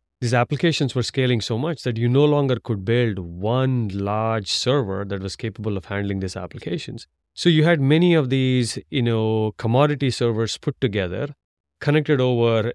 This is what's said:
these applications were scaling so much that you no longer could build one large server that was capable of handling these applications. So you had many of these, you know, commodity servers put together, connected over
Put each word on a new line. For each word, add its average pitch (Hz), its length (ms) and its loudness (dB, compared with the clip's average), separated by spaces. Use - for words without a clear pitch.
these 120 120 -2
applications 135 640 0
were 123 80 0
scaling 123 380 0
so 110 180 -4
much 156 240 -6
that 120 140 -4
you 120 120 0
no 135 160 4
longer 143 360 2
could 98 240 -4
build 117 340 0
one 110 680 -2
large 104 600 -2
server 104 560 -2
that 98 160 -6
was 95 140 -8
capable 107 420 -6
of 92 100 -8
handling 101 340 -4
these 92 160 -6
applications. 117 720 -10
So - 140 0
you 156 160 6
had 165 160 4
many 165 340 6
of 139 160 2
these, 127 480 0
you 139 120 -2
know, 110 540 0
commodity 135 560 2
servers 113 440 -2
put - 240 -6
together, 104 540 -2
connected 147 400 2
over 117 540 2